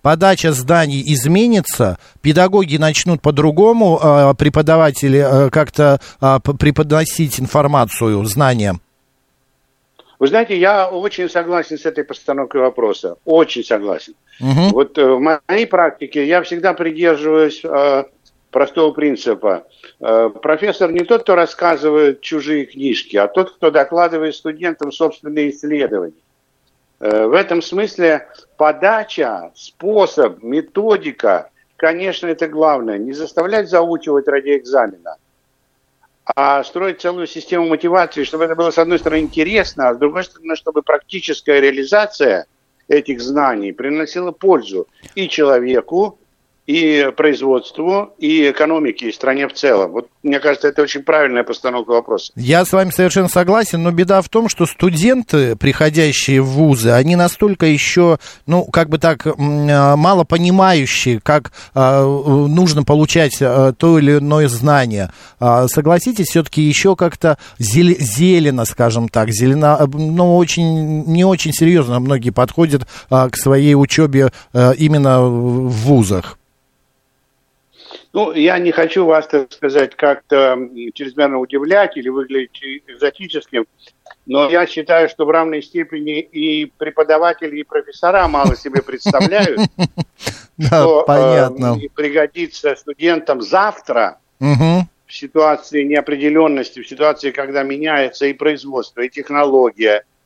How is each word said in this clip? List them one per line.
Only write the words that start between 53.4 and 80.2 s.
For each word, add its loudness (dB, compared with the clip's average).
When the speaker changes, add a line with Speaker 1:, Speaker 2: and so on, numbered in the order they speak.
Speaker 1:
но 0
беда 2
в -4
том, 0
что -2
студенты, 0
приходящие 0
в -2
вузы, 2
они 4
настолько 0
еще, 2
ну, 0
как 0
бы 0
так, -2
м, -2
а, 4
мало 2
понимающие, 2
как, 0
а, 4
нужно 2
получать, 2
а, 2
то 4
или 4
иное 2
знание. 0
А, 2
согласитесь, 0
все-таки -2
еще 2
как-то 0
зеле-, 2
зелено, 2
скажем -2
так, -2
зелено, 2
ну, 2
очень, 0
не 2
очень 0
серьезно 2
многие -2
подходят, 0
а, 2
к -10
своей 4
учебе, 2
а, 4
именно 2
в -2
вузах. 0
Speaker 2:
Ну, -2
я 0
не 0
хочу 0
вас, 2
так -2
сказать, -2
как-то, 0